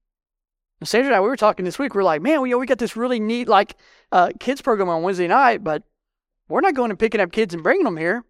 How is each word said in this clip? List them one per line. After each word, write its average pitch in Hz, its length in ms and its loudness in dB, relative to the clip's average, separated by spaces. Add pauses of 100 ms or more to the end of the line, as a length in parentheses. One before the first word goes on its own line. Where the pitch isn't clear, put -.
(800)
And 160 80 -12
Sandra 254 200 0
and 240 80 4
I, 185 40 2
we 202 80 2
were 269 80 -2
talking 208 280 0
this 175 140 -6
week. 277 160 -4
We're 196 100 0
like, 160 180 0
"Man, 294 180 2
we, 254 100 -2
you 240 40 0
know, 240 40 0
we 254 80 -4
got 226 120 0
this 220 180 -6
really 240 240 -2
neat, 240 280 -2
like, 208 280 4 (360)
uh, 180 260 4
kids 269 240 -4
program 196 260 0
on 165 140 -2
Wednesday 180 260 -2
night, 233 360 2
but 156 180 -4 (640)
we're 185 120 -2
not 359 140 2
going 240 160 -2
and 185 80 -8
picking 208 220 0
up 180 120 -2
kids 196 220 -2
and 165 80 -8
bringing 311 220 2
them 185 120 -2
here. 180 340 -4